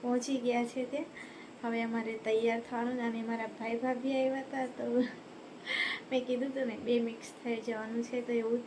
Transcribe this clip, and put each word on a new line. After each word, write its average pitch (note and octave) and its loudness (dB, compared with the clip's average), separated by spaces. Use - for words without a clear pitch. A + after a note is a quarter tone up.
પહોંચી B3 2
ગયા A#3+ 4
છે B3 -2
ત્યાં. D4 -2
હવે A#3 2
અમારે A3+ 0
તૈયાર A3+ 4
થવાનું A#3+ 0
અને A3+ 0
મારા A3+ -2
ભાઈ A3+ 0
ભાભી B3+ 2
આવ્યા C4 4
હતા, C4+ -2
તો A#3+ 2
મેં B3+ 2
કીધું B3+ 0
હતું C4+ 0
ને A3 -2
બે A#3+ 2
મિક્સ A3+ -4
થઈ A#3 0
જવાનું A3+ -2
છે, B3 -2
તો A#3+ -2
એવું A#3 2
જ - -4